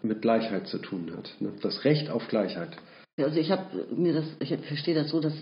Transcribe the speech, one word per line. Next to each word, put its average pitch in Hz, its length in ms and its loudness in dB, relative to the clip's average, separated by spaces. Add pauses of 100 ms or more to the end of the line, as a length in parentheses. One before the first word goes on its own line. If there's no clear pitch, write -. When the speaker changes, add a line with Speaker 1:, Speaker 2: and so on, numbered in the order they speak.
Speaker 1:
mit 107 200 0
Gleichheit 113 460 2
zu 98 100 -4
tun 85 360 -6
hat, - 260 -10
ne? 101 100 -2 (100)
Das - 240 -2
Recht 147 240 4
auf 113 200 -2
Gleichheit. 92 420 0 (480)
Speaker 2:
Ja, 139 80 4
also 156 120 2
ich 156 120 2
hab 190 200 0 (220)
mir 170 220 2
das, 156 100 2 (140)
ich - 180 -2 (120)
verstehe 151 260 0
das 151 160 2
so, 165 100 2
dass 151 220 0